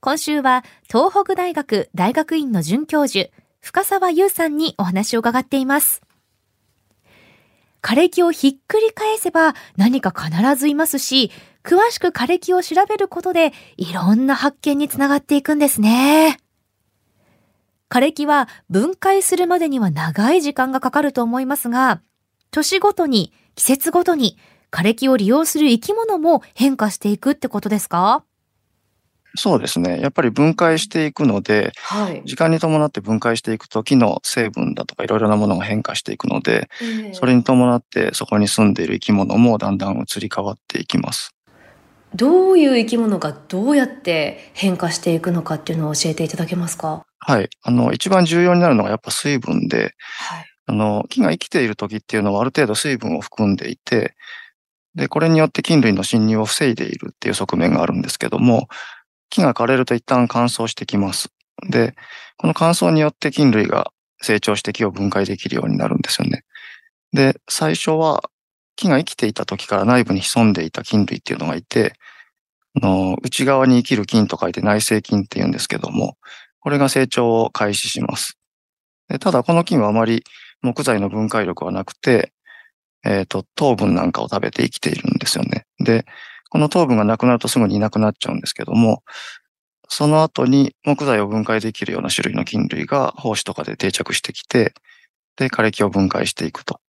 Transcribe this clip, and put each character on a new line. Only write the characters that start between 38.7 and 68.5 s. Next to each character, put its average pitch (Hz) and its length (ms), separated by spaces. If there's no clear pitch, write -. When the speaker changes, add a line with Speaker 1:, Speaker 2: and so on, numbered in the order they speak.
Speaker 2:
で 82 100
い 82 40
る 104 80
生 - 40
き - 140
物 95 240
も 117 200
だ 101 120
ん 98 80
だ 98 120
ん - 120
移 - 180
り 104 140
変 98 100
わ 101 100
っ - 40
て - 140
い - 40
き - 120
ま - 160
す。 - 200
Speaker 3:
ど 359 380
う 359 60
い 294 80
う 254 100
生 226 120
き 240 80
物 214 220
が 147 180
ど 202 220
う 294 80
や 262 60
っ 240 40
て - 640
変 190 220
化 170 160
し - 60
て 170 160
い 165 60
く 180 120
の 170 120
か 160 120
っ 156 40
て - 120
い 160 40
う 165 40
の 151 100
を 151 40
教 165 160
え 156 60
て 170 80
い 156 60
た - 80
だ 165 80
け 175 100
ま 175 120
す - 100
か？ - 280
Speaker 2:
は 123 220
い。 - 80
あ 120 100
の、 120 220
一 120 160
番 185 160
重 170 180
要 180 120
に 175 60
な 175 80
る 135 60
の 107 80
が 95 60
や 107 60
っ 107 60
ぱ - 100
水 143 280
分 - 280
で、 55 260
Speaker 3:
は 170 200
い。 156 60
Speaker 2:
あ - 40
の、 107 380
木 254 120
が 185 100
生 - 60
き - 120
て 147 140
い 117 40
る 104 80
時 107 220
っ - 40
て - 140
い 107 60
う - 20
の 101 100
は 101 80
あ - 20
る 127 120
程 151 100
度 104 100
水 135 220
分 107 200
を - 40
含 - 260
ん 101 80
で - 140
い - 80
て、 - 380
で、 139 120
こ 151 120
れ 165 100
に 160 80
よ 156 80
っ - 40
て - 120
菌 156 200
類 113 120
の 95 100
侵 110 220
入 110 120
を 107 80
防 139 240
い 117 40
で - 120
い - 120
る - 140
っ - 80
て - 80
い - 40
う - 20
側 - 240
面 - 160
が 85 100
あ - 20
る - 80
ん 90 80
で - 80
す - 80
け - 120
ど - 100
も、 120 280
木 - 120
が 135 120
枯 120 120
れ 131 100
る 127 100
と - 80
一 117 80
旦 123 280
乾 120 160
燥 117 240
し - 40
て - 120
き - 120
ま 98 140
す。 - 180
で、 113 260
こ - 100
の 160 60
乾 165 180
燥 175 200
に 156 100
よ 151 80
っ - 40
て - 160
菌 139 220
類 107 160
が - 240
成 107 180
長 104 160
し - 80
て 107 80
木 110 140
を 98 60
分 98 180
解 98 160
で 98 100
き - 140
る - 60
よ - 100
う - 40
に - 80
な - 100
る - 80
ん - 60
で - 80
す - 120
よ - 80
ね。 - 160
で、 135 260
最 160 260
初 - 160
は 160 380